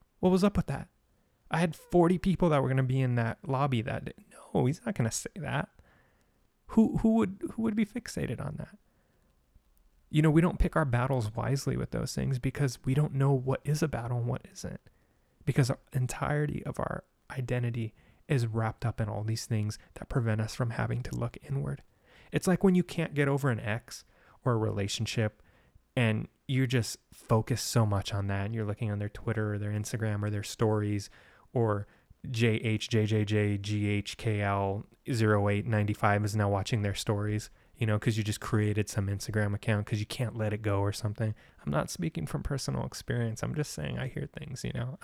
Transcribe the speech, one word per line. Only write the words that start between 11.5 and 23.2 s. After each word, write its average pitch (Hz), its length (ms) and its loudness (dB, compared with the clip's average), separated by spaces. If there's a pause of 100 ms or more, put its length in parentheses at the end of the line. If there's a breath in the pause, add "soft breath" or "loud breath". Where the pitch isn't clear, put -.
with 127 160 -4
those - 200 -2
things 131 280 -2
because 135 440 -2
we 135 80 0
don't 151 220 2
know 139 180 4
what 131 320 0
is 151 200 0
a 156 40 2
battle 120 300 -4
and 120 80 -2
what - 260 -6
isn't. - 280 -12 (640 soft breath)
Because 135 240 2
the - 100 -2 (140)
entirety 143 760 -2
of - 140 -6
our - 240 -4 (260)
identity 120 640 -2 (320 soft breath)
is 120 220 2
wrapped 110 360 -2
up 110 160 -2
in 107 80 0
all 107 140 -4
these 110 240 -2
things 107 320 -2 (160 soft breath)
that - 140 -12
prevent 113 320 0
us 110 160 -4
from 120 140 -2
having 117 340 -2
to - 100 -6
look 117 240 -4 (100)
inward. 139 360 -4 (480 loud breath)
It's - 160 0
like 180 160 4
when 185 100 8
you 180 80 6
can't - 320 -4
get 143 140 2